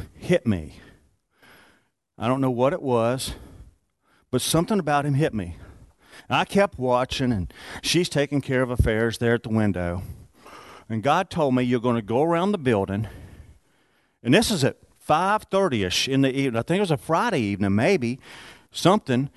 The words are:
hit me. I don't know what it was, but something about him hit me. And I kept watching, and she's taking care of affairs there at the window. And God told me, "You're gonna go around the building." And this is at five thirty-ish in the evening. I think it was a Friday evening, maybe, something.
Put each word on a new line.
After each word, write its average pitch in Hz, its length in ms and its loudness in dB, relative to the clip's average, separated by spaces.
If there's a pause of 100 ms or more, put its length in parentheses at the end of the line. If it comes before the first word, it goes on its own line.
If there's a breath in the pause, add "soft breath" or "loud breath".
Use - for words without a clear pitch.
(120)
hit - 340 0
me. 82 340 -2 (1400 loud breath)
I 110 100 -2
don't 131 140 0
know 131 80 0
what 127 240 2
it - 80 -6
was, 123 520 0 (960 loud breath)
but 127 120 0
something 175 360 0
about 147 280 2
him 143 80 0
hit 143 180 0
me. 87 240 -6 (720 loud breath)
And 208 80 0
I 262 80 2
kept 196 340 0
watching, 127 540 0
and 92 220 -4 (260 loud breath)
she's - 300 0
taking 143 320 0
care 131 180 0
of 127 80 0
affairs 113 480 0
there 117 160 2
at 117 120 0
the 120 40 -10
window. 92 540 0 (880 loud breath)
And 110 120 -4
God 165 280 0
told 143 240 2
me, 127 80 2
"You're 123 180 0
gonna 117 220 0
go 110 200 0
around 170 300 0
the 208 60 -2
building." 101 500 0 (1160 loud breath)
And 120 120 2
this 226 160 4
is 170 120 -2
at 127 140 0 (220)
five 190 520 0
thirty-ish 131 560 0
in 135 140 0
the 135 120 2
evening. 135 260 -2
I 113 40 -2
think 170 160 -2
it - 20 2
was 185 120 0
a 139 40 0
Friday 180 440 0
evening, 101 340 0
maybe, 127 460 0 (500 loud breath)
something. 147 680 2